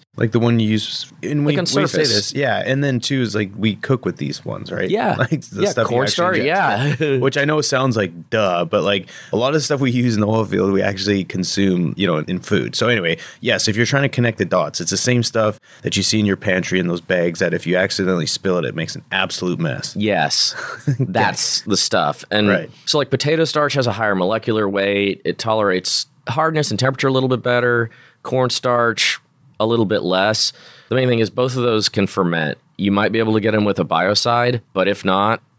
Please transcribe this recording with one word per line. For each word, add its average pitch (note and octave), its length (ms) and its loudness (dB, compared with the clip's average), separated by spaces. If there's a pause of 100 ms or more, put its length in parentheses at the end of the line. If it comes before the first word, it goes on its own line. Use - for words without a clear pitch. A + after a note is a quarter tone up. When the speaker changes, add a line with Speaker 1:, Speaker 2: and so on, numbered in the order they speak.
(160)
Speaker 1:
Like A2+ 160 0
the A#2+ 80 2
one A#2 200 2
you A2 80 2
use, - 420 -4 (140)
and D3 220 -2
we, D3 80 2
Speaker 2:
Like E3 60 -2
on F3 40 0
Speaker 1:
we - 40 -4
say - 180 2
Speaker 2:
surface. D3+ 280 0
Speaker 1:
this, G#2 200 -2
yeah. A#2+ 320 0
And C3+ 180 0
then C3+ 160 0
too C3 220 -2
is, G2+ 140 -2
like, G#2 220 -2
we G2+ 180 0
cook - 280 -2
with F2 140 -4
these - 260 -6
ones, - 280 -8
right? - 180 -4
Speaker 2:
Yeah. G#3+ 260 0
Speaker 1:
<laughs> - 40 -2
Like A#2+ 300 -2
the G2+ 140 -4
Speaker 2:
Yeah, G#2 60 2
Speaker 1:
stuff A#2 220 0
you A#2+ 100 2
actually C#3 220 0
Speaker 2:
cornstarch, F3+ 140 0
Speaker 1:
ingest. C#3+ 640 0
Speaker 2:
yeah. C#3+ 180 2
<laughs> - 20 0
Speaker 1:
Which C3 180 0
I C#3+ 80 2
know D3+ 160 2
sounds C3 340 2
like E2+ 340 -4
duh, F#2 360 2
but, E2+ 180 2
like, G2 240 0 (240)
a G2 60 0
lot C3 180 0
of D3+ 60 2
stuff C#3+ 180 0
we C3 120 2
use A#2+ 240 2
in G#2 60 2
the G#2 60 2
oil A2 180 2
field, G2 260 2
we G2 100 2
actually G2 420 0
consume, F2+ 720 0
you G2 80 0
know, E2+ 120 2
in F2 220 -4
food. C#2+ 360 -2
So A2+ 140 0
anyway, F2 280 0 (220)
yes, A2+ 300 0
if G2+ 80 0
you're A#2 80 2
trying C#3 180 0
to C3+ 60 2
connect A#2 300 0
the G2 60 0
dots, E2 360 0
it's E2 100 -4
the F#2+ 60 0
same B2 260 2
stuff G#2+ 360 0 (240)
that - 120 -2
you G2 80 0
see G#2+ 160 2
in G#2 60 2
your G2 120 2
pantry F#2 420 0
in F2+ 80 0
those F2 140 -2
bags F2 380 0
that E2+ 140 0
if E2 120 -4
you F2 120 2
accidentally F#2 480 0
spill F#2 320 -2
it, D#2+ 80 -2
it A#1+ 100 -4
makes E2 200 -6
an - 160 -14
absolute F#2 480 -2
mess. D#2 360 -4
Speaker 2:
Yes, F#2+ 600 0 (300)
Speaker 1:
<laughs> C3 140 0
Speaker 2:
that's G#2 600 0
the G2+ 160 -2
stuff. - 520 0
And G#2 200 2
Speaker 1:
Right. F2+ 200 0 (160)
Speaker 2:
so, - 120 0
like, C#3 120 0
potato D#3 360 0
starch D3 280 0
has C3+ 140 0
a A2 60 0
higher G#2 220 0
molecular G#2+ 520 0
weight. G2+ 560 0
It - 140 -2
tolerates G2+ 720 0 (200)
hardness D#3 440 0
and G2+ 80 -2
temperature C3 280 0
a C3+ 40 2
little C3 180 2
bit B2+ 120 0
better. A#2+ 480 2 (340)
Cornstarch, A#2+ 960 0 (400)
a G#2+ 60 2
little A#2 200 2
bit G2 180 0
less. F#2+ 500 2 (340)
The A2 80 -2
main B2+ 140 2
thing A#2 100 2
is G#2+ 100 2
both B2+ 280 -2
of B2 60 0
those A2 260 2
can G2 180 0
ferment. E2 500 0 (200)
You G2 140 0
might G2+ 200 2
be A2 80 0
able A2 140 2
to A2 80 4
get G#2+ 120 2
'em G#2+ 120 2
with G2+ 120 0
a F2+ 60 2
biocide, A#2 760 0 (120)
but F#2 140 2
if G2+ 160 0
not, G2+ 380 2 (180)